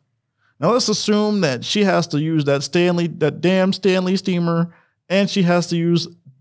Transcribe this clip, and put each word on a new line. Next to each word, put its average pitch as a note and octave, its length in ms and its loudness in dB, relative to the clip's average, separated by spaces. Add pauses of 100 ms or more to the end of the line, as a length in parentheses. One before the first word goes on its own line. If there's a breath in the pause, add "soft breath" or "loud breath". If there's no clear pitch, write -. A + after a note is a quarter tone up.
(600)
Now D#3+ 140 0
let's - 160 0
assume G#3 520 0
that C3+ 220 -2
she G#3 220 -2
has F3 220 2
to D3 120 -4
use D#3 260 0
that C#3 180 0
Stanley, F3 440 0
that D#3+ 320 -4
damn F#3 320 2
Stanley F#3 460 0
steamer, E3+ 560 0 (340 soft breath)
and G3 220 0
she G3 140 0
has F3 240 2
to E3+ 100 -2
use E3+ 300 2 (340)